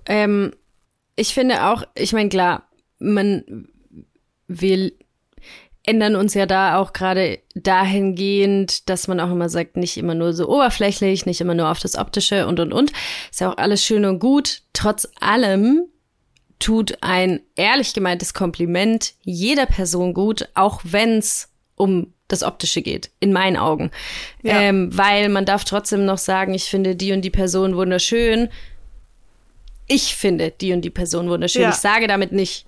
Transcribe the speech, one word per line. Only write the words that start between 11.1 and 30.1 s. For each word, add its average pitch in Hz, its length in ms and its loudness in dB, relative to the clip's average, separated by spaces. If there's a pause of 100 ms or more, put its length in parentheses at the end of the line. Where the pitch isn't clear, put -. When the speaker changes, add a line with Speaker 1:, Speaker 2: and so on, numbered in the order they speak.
Speaker 1:
nicht 180 160 -4
immer 175 140 0
nur 165 140 0
auf 160 100 -2
das - 180 -4
Optische 196 500 -2
und, 170 120 0
und, 170 140 -2
und. 285 180 2 (400)
Ist - 100 -6
ja 185 100 0
auch 196 60 -8
alles 202 260 0
schön 208 220 2
und 190 140 0
gut. 269 420 2 (120)
Trotz 208 340 0 (120)
allem 226 640 2 (760)
tut 220 420 0
ein 185 400 0 (140)
ehrlich 226 380 2
gemeintes 180 400 -2
Kompliment 185 800 -2 (100)
jeder 214 420 0
Person 180 480 0
gut, 208 420 -2
auch 196 280 0
wenn's 214 640 0 (260)
um 190 380 0 (140)
das - 160 -2
Optische - 380 -4
geht, - 280 -8 (100)
in 196 140 2
meinen 185 240 2
Augen. 165 320 -2 (540)
Speaker 2:
Ja. 214 180 2
Speaker 1:
Ähm, 196 340 2
weil 202 340 4
man 196 160 0
darf 196 180 0
trotzdem 202 420 -2
noch 190 140 0
sagen, 190 340 -2
ich 185 120 -4
finde 190 300 0
die 190 180 -4
und 190 80 0
die 185 100 -4
Person 190 440 2
wunderschön. 226 720 0 (1400)
Ich - 280 0